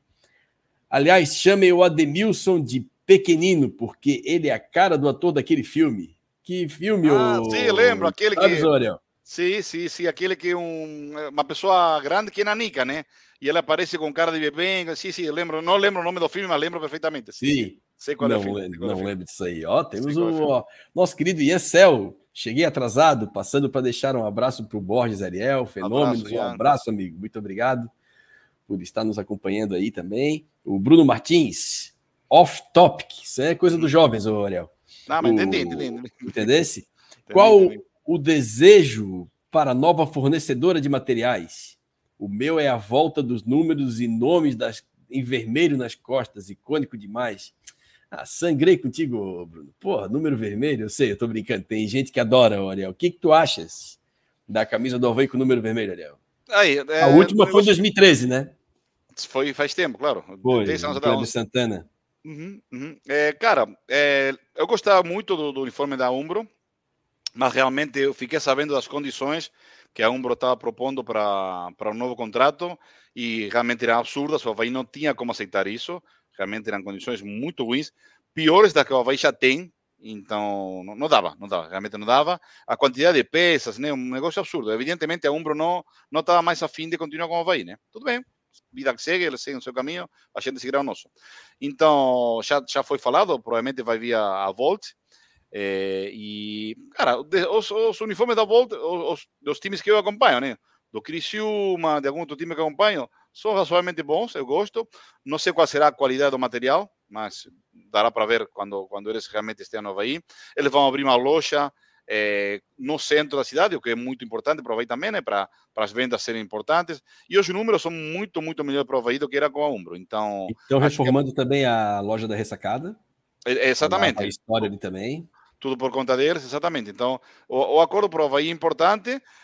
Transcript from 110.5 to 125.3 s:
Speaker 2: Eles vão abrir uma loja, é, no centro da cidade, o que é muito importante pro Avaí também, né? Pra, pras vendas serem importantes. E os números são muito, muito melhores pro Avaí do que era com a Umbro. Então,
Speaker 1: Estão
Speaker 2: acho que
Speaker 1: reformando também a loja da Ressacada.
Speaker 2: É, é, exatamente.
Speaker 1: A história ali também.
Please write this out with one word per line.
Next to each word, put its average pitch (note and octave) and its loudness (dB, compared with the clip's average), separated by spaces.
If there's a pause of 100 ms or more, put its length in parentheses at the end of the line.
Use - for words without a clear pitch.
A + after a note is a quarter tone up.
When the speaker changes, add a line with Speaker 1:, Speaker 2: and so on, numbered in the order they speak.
Speaker 2:
Eles C#3+ 0
vão C#3 4
abrir C3+ 0
uma C3 4
loja, C#3+ 0 (340)
é, G#2 -2 (180)
no C#3 -6
centro D3 0
da C3 -2
cidade, F3 0
o C3 -6
que A#2 -6
é A#2 0
muito B2 -10
importante A#2+ -4
pro A#2 -6
Avaí A#2 -4
também, C3 -6
né? G3+ -6
Pra, G2+ -2 (260)
pras G#2 -2
vendas A#2+ -4
serem A2+ -8
importantes. D3+ -4 (260)
E F3+ 2
os F#3+ 2
números G3+ -2
são E3 -6
muito, E3 -10
muito D#3 -8
melhores C#3 -2
pro C3 -2
Avaí A#2+ -2
do C#3+ -4
que C3 -6
era D3 0
com C#3+ -6
a D3 -2
Umbro. F2 -10
Então, G2+ -6 (160)
Speaker 1:
Estão C3+ 0
Speaker 2:
acho C#3+ 2
que D3 0
Speaker 1:
reformando C3 2
também C3+ 0
a G#2+ 0
loja A2 -4
da G#2+ -4
Ressacada. A2 -8 (520)
Speaker 2:
É, B2 0
é, C3 2
exatamente. D3+ 0
Speaker 1:
A G2+ -4
história G#2+ -4
ali G2+ -8
também. G#2+ -8 (340)